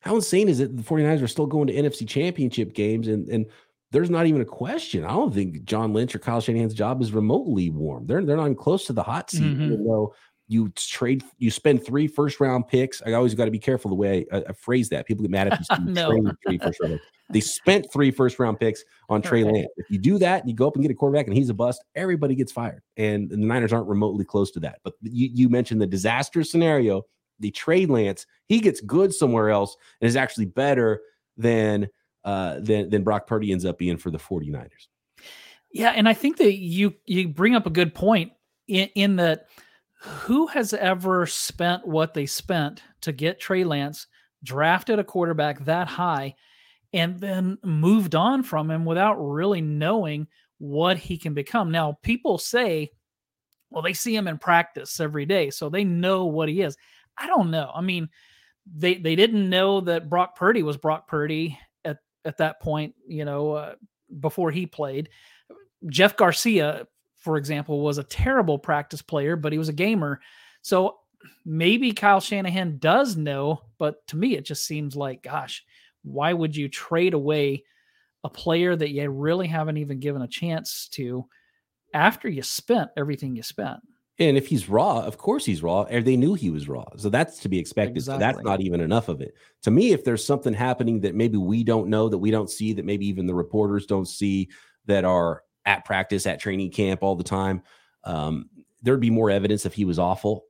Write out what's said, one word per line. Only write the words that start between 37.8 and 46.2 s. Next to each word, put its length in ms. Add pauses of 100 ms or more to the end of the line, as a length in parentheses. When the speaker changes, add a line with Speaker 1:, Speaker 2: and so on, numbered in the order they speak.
Speaker 2:
point 380 (360)
in, 280
in 220
that 280 (560)
who 460
has 260
ever 540
spent 600
what 280
they 100
spent 560 (200)
to 100
get 280
Trey 240
Lance, 440 (360)
drafted 540
a 60
quarterback 600
that 220
high, 480 (560)